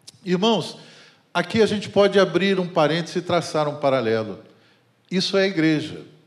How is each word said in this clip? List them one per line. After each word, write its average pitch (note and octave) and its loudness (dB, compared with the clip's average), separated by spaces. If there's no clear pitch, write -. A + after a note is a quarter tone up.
Irmãos, F3+ 0
aqui F3 0
a G3+ 6
gente G#3 -6
pode G3 4
abrir F#3 2
um F3+ -2
parêntese E3 0
e - -4
traçar D#3 -2
um C#3+ -6
paralelo. A2+ -2
Isso F#3+ -2
é F#3+ 4
a - 2
igreja. D#3 -2